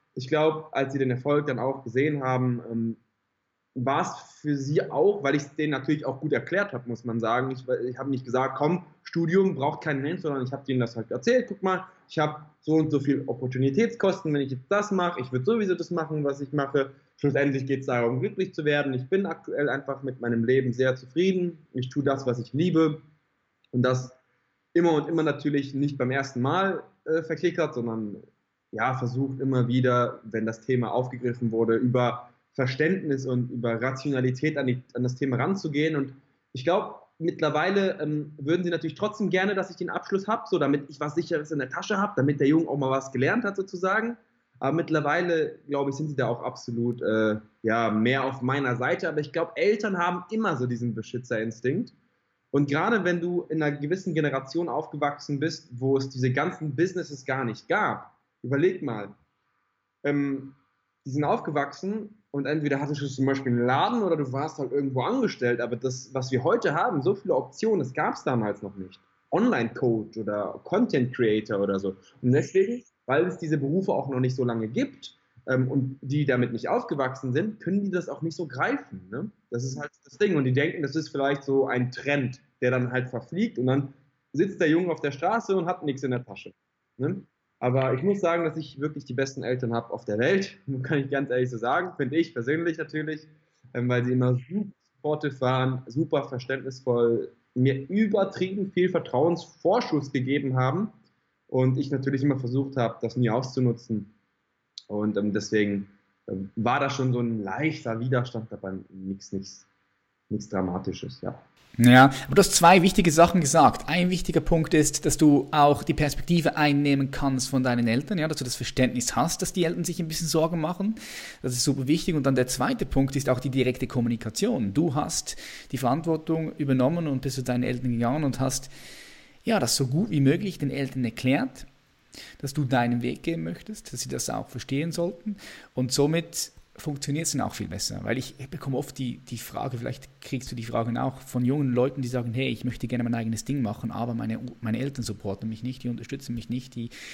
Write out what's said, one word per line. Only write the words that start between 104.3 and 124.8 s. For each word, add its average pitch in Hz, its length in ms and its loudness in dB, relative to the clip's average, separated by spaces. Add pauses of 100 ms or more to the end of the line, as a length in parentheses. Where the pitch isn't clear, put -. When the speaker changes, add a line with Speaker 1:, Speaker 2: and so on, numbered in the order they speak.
Speaker 1:
Und, 104 300 -2
ähm, 101 160 0
deswegen, 101 540 0 (400)
ähm, 98 280 -8
war 120 240 2
da 139 100 0
schon 127 240 0
so 123 60 0
ein 113 240 -2
leichter 117 560 -4
Widerstand 120 520 -2
dabei, 95 220 -8 (160)
nix, 95 420 -10
nix, - 340 -10 (640)
nix 104 200 -6
Dramatisches, 92 720 -6
ja. - 180 -10 (380)
Speaker 2:
Ja, 127 320 10 (180)
aber - 80 -4
du - 40 10
hast - 140 6
zwei 175 300 10
wichtige 180 280 4
Sachen 170 300 8
gesagt. 139 480 6
Ein 175 200 2
wichtiger - 300 0
Punkt 160 340 2
ist, 151 320 4
dass 151 120 2
du 143 340 8
auch 147 320 6
die 151 100 0
Perspektive 151 640 2
einnehmen 143 560 4
kannst 135 380 0
von 127 140 2
deinen 120 240 2
Eltern, 120 300 2
ja, 156 120 0
dass 147 80 -2
du 131 80 -6
das 120 100 -6
Verständnis - 640 0
hast, 151 240 0
dass 175 100 -2
die 175 140 2
Eltern 170 180 -2
sich 175 160 -4
ein 165 80 -2
bisschen 156 220 -4
Sorgen 165 320 2
machen. 190 340 -2 (460)
Das 127 100 -2
ist 123 140 -2
super 135 200 2
wichtig. 156 300 4
Und 143 80 6
dann 135 120 6
der 127 120 6
zweite 160 380 0
Punkt 135 320 2
ist 123 100 0
auch 127 140 4
die 139 80 -2
direkte 127 380 2
Kommunikation. 117 840 0
Du 151 220 2